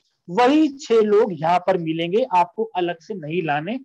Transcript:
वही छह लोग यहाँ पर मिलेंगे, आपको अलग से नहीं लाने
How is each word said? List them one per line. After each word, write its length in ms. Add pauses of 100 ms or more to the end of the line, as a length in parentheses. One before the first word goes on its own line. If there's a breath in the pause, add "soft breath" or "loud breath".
(280)
वही 400 (100)
छह 240
लोग 320
यहाँ 260
पर 180
मिलेंगे, 560
आपको 300
अलग 360
से 140
नहीं 300
लाने 420